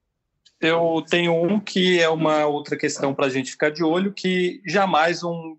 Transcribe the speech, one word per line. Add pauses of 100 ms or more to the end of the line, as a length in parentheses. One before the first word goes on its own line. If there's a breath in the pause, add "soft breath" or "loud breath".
(580)
Eu
tenho
um
que
é
uma
outra
questão
pra
gente
ficar
de
olho,
que
jamais
um